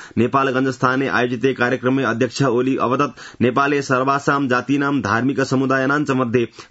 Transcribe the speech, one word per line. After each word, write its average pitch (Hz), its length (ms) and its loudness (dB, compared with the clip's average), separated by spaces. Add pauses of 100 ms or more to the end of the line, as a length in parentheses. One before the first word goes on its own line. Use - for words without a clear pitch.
(180)
नेपालगञ्ज 131 500 0
स्थाने 131 400 0
आयोजिते 123 440 0
कार्यक्रमे 123 500 0
अध्यक्ष 117 400 0
ओली 127 340 2
अवदत्, 123 680 -4
नेपाले 139 400 2
सर्वासां 139 680 0
जातीनां 139 520 0
धार्मिक 113 400 0
समुदायानां 135 640 0
च 139 60 -2
मध्ये 123 380 0 (220)